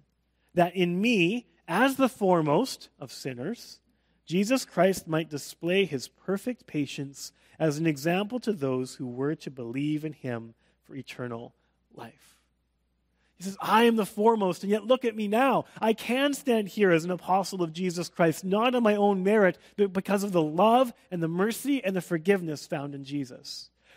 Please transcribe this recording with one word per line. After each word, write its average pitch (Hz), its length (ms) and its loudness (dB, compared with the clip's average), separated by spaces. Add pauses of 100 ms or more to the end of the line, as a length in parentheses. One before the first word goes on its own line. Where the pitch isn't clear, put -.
(540)
that 175 220 2
in 175 240 0
me, 214 460 2 (200)
as 247 300 2
the 262 120 2
foremost 160 800 0 (100)
of 135 100 -16
sinners, 131 720 -10 (440)
Jesus 208 400 0
Christ 185 440 0
might 160 220 -2
display 170 540 -2
his 143 220 -6
perfect - 600 -8
patience 143 680 -8 (260)
as 151 180 0
an 160 100 0
example 170 540 -2
to 226 120 -2
those 131 420 -4
who 139 120 -10
were 131 280 -4
to 147 160 -12
believe 139 540 -6
in 156 80 -8
him 117 420 -10 (300)
for - 100 -20
eternal 120 600 -12 (380)
life." - 460 -20 (960)
He 175 80 -18
says, 190 160 -10
"I 220 240 4
am 233 120 4
the 208 100 0
foremost, 208 560 2
and 196 80 -2
yet 208 160 0
look 254 180 2
at 220 120 -2
me 214 100 -4
now. 214 380 2 (160)
I 220 120 2
can 262 400 0
stand 226 360 0
here 196 240 4
as 160 120 4
an 180 60 -4
apostle 180 500 -2
of 165 120 -2
Jesus 175 360 -4
Christ, 165 360 0
not 220 320 2
on 240 80 2
my 208 100 6
own 202 300 2
merit, 196 340 4 (180)
but 202 160 2
because 196 300 0
of 202 80 -4
the 175 120 2
love 220 500 4 (180)
and 180 100 -4
the 165 80 0
mercy 226 540 -2
and 190 140 -2
the 180 40 -2
forgiveness 165 680 -2
found 143 280 -8
in 139 100 -12
Jesus." 135 680 -10 (260)